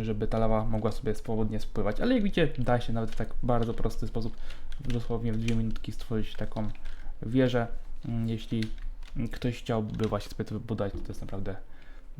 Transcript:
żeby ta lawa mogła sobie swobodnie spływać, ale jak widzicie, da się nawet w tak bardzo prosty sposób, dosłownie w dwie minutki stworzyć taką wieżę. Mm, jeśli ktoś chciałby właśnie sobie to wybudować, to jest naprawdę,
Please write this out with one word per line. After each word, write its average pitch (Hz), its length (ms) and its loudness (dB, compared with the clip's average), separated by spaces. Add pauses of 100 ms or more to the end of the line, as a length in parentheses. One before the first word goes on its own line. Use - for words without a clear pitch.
żeby 107 260 0
ta 113 120 2
lawa 110 260 4
mogła 110 280 2
sobie - 220 0
swobodnie 110 460 0
spływać, 107 400 2
ale 247 140 4
jak 226 80 4
widzicie, 180 260 4 (100)
da 120 220 4
się - 120 2
nawet 113 180 2
w - 60 0
tak 113 260 2
bardzo 120 320 4
prosty - 320 2
sposób, 110 300 -2 (440)
dosłownie 117 520 0
w 113 60 2
dwie 113 180 2
minutki 110 360 0
stworzyć - 420 -2
taką 107 340 0 (540)
wieżę. 120 440 2 (420)
Mm, 117 200 0
jeśli 113 340 -2 (680)
ktoś 120 260 -4
chciałby 107 500 -2
właśnie 101 220 -2
sobie - 140 -4
to 107 100 -6
wybudować, 101 380 -4
to - 160 -6
jest 104 120 -6
naprawdę, 95 360 -4 (640)